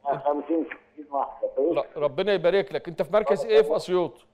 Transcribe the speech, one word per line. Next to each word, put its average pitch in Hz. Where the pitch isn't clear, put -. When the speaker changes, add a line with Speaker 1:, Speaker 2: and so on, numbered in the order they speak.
Speaker 1:
أنت 139
Speaker 2:
خمسين، 147
ستين 151
واحدة. -
Speaker 1:
ر-، 147
ربنا 151
يبارك 185
لك. 151
أنت 170
في 170
مركز 208
Speaker 2:
بارك 226
Speaker 1:
إيه 214
في 214
Speaker 2:
الله. -
Speaker 1:
أسيوط؟ 180